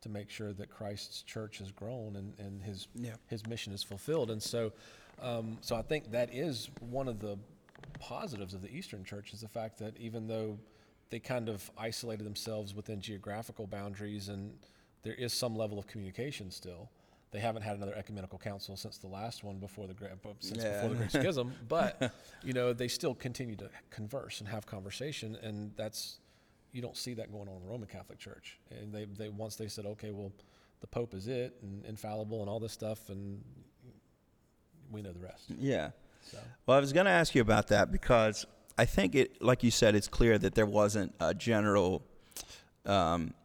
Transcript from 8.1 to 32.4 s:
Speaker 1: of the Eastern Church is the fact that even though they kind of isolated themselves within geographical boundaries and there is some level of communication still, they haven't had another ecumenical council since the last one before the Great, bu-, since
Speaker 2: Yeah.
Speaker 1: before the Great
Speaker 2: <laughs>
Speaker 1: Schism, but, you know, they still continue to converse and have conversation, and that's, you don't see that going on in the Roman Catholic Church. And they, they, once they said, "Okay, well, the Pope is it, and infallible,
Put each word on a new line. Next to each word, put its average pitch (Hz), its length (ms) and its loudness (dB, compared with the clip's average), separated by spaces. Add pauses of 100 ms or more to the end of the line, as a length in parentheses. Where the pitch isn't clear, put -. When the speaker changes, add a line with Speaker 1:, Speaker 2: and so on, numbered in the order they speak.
Speaker 1:
of 92 80 -8
the 98 80 -10
Eastern 113 340 -10
Church 101 300 -12
is 107 80 -12
the 110 80 -10
fact 110 300 -8
that 110 180 -8
even 113 300 -8
though 110 300 -4 (520)
they 117 100 -8
kind 117 300 -4
of 101 280 -8
isolated 110 460 -6
themselves 104 520 -6
within 104 260 -8
geographical 104 640 -8
boundaries 101 640 -6
and 101 240 -8 (480)
there 113 140 -8
is 120 180 -4
some 120 220 -2
level 104 240 -2
of 98 80 -8
communication 101 640 -8
still, 90 380 -14 (420)
they 107 80 -6
haven't 110 220 0
had 107 140 -4
another 101 200 -6
ecumenical 98 440 -10
council 98 360 -8
since 107 220 -10
the 95 100 -16
last 101 360 -8
one 101 160 -8
before 101 280 -10
the 92 60 -10
Great, 95 280 -12
bu-, 107 180 -12
since 117 240 -6
Speaker 2:
Yeah. 104 180 0
Speaker 1:
before 113 80 2
the 120 60 -2
Great 113 160 0
Speaker 2:
<laughs> - 120 4
Speaker 1:
Schism, 131 300 0 (140)
but, 135 440 2 (320)
you 131 100 -2
know, 123 200 4
they 120 140 -2
still 135 260 -2
continue 120 440 -6
to 95 120 -10 (220)
converse 110 480 -8
and 104 100 -10
have 110 160 -6
conversation, 110 760 -8
and 104 320 -6
that's, - 440 -8 (520)
you 123 100 -8
don't - 160 -8
see 123 180 -6
that 110 160 -8
going 101 160 -10
on 95 100 -12
in 90 40 -14
the 92 80 -12
Roman 113 180 -8
Catholic 95 300 -14
Church. - 400 -18 (140)
And 110 200 -12
they, 107 140 -8
they, 104 240 -8
once 104 280 -8
they 110 100 -6
said, 101 180 -8
"Okay, 107 260 -8
well, 98 200 -8 (500)
the - 60 -14
Pope 120 260 -4
is 95 140 -6
it, 123 340 -2
and 101 240 -10
infallible, 107 560 -6